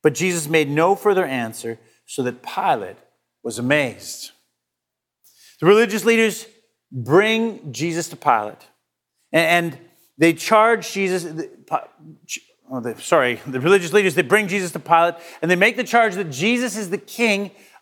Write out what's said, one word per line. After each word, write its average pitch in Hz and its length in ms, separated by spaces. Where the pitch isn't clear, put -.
But 151 120
Jesus 165 340
made 156 200
no 160 260
further 196 300
answer, 117 540
so - 200
that 123 180
Pilate 127 560
was 120 160
amazed. 127 720
The 151 60
religious 208 380
leaders 220 420
bring 185 800
Jesus 160 380
to - 60
Pilate, 110 520
a-, 156 60
and 165 400
they 165 160
charge 214 580
Jesus, 185 320
the, 156 260
Pi-, - 220
ch-, - 140
oh, 131 100
the, 113 200
sorry, 123 460
the 131 140
religious 175 340
leaders, 190 200
they 160 60
bring 196 260
Jesus 185 260
to 175 60
Pilate, 170 360
and 165 100
they 180 60
make 220 220
the 247 60
charge 226 320
that 185 140
Jesus 214 460
is 202 140
the 190 80
king 202 520